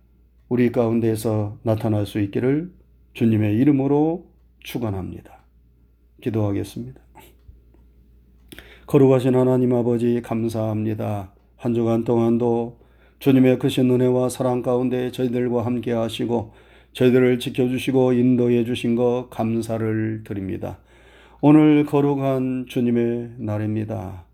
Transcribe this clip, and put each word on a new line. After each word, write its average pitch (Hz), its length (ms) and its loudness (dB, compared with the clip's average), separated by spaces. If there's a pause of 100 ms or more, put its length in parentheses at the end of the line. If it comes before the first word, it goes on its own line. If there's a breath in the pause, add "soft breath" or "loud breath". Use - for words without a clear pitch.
(480)
우리 123 240 2
가운데에서 113 880 0
나타날 110 460 -2
수 - 140 -6
있기를 131 500 -2 (420)
주님의 107 440 2
이름으로 143 680 2 (360)
축원합니다. 92 840 -8 (800)
기도하겠습니다. 107 800 -4 (1900 loud breath)
거룩하신 131 480 4
하나님 127 400 2
아버지, 120 480 0
감사합니다. 110 1120 -4 (220)
한 117 200 -4
주간 117 280 0
동안도 117 760 0 (400 soft breath)
주님의 131 400 4
크신 131 320 0
은혜와 127 380 2
사랑 123 340 -2
가운데 127 480 -2
저희들과 123 520 -2
함께 120 280 -4
하시고 113 600 -4 (400 soft breath)
저희들을 127 440 4
지켜주시고 127 760 0
인도해 120 520 2
주신 120 300 -2
것 123 340 0
감사를 110 960 -4
드립니다. 95 560 -8 (640 soft breath)
오늘 151 440 6
거룩한 135 840 0
주님의 120 680 -2
날입니다. 107 960 -6